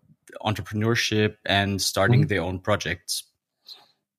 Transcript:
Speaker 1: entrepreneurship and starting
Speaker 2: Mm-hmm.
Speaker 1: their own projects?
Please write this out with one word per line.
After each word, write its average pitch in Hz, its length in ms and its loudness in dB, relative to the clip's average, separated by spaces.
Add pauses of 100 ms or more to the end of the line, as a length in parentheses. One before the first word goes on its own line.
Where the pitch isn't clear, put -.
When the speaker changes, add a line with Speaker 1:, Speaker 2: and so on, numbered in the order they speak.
(420)
Speaker 1:
entrepreneurship 107 920 0 (100)
and 98 340 0
starting 107 420 4
Speaker 2:
Mm-hmm. 151 60 0
Speaker 1:
their 92 140 -2
own 92 160 -4
projects? - 680 -4 (960)